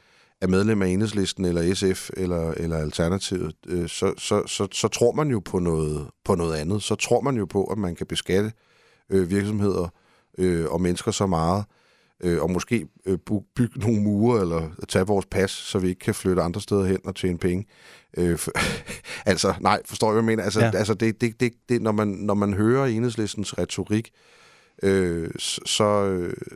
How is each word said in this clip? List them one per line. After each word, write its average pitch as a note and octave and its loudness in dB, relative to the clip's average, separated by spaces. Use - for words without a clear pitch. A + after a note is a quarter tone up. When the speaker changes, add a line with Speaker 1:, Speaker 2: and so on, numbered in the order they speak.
Speaker 1:
er F#2+ 0
medlem G2 4
af F#2 2
Enhedslisten G2 0
eller F2 2
S G2+ -2
F - -12
eller, F2 -2
eller E2 -2
Alternativet. E2+ -2
Øh, E2+ -2
så, - -2
så, - 0
så, - -4
så - 0
tror A#2+ 2
man D3 0
jo A2 0
på - -4
noget, D#2 0
på G2+ 2
noget E2 0
andet. F2 -2
Så - -4
tror - 0
man C3 0
jo G#2 -2
på, G2 0
at G2+ -4
man F2+ -2
kan F2+ -8
beskatte, G2+ -2
øh, F#2 2
virksomheder, G2+ 0
øh, F2 2
og E2+ 0
mennesker F2+ 0
så G2+ 0
meget, F#2 2
øh, E2+ 0
og E2 2
måske, F2+ -2
øh, F#2 0
bu-, G2+ -4
bygge B2 0
nogle G#2+ 2
mure G#2+ 2
eller E2 0
tage F#2+ 2
vores G2+ 2
pas, G2 0
så - -4
vi F#2 2
ikke F2+ -2
kan A2 -2
flytte F2+ 2
andre F2 -2
steder G2 2
hen F#2+ 2
og F#2 -6
tjene F2+ -2
penge. F#2 0
Øh, F2 2
f-, - -4
<laughs> - -14
altså, F#2+ 2
nej, G2 4
forstår A2 0
I, - 2
hvad A2+ 4
jeg A2+ 2
mener? A2 2
Altså, G#2 0
Speaker 2:
Ja. A2+ 4
Speaker 1:
altså G#2 2
det, A2+ 0
det, A#2 -2
det, B2 2
det, A#2+ 2
når A2 2
man, G#2+ 2
når G2 -2
man G2+ 2
hører A#2+ 2
Enhedslistens A2+ -2
retorik, G2+ -2
øh, F2+ 2
s-, - -6
så, G#2 2
øh, F#2 -2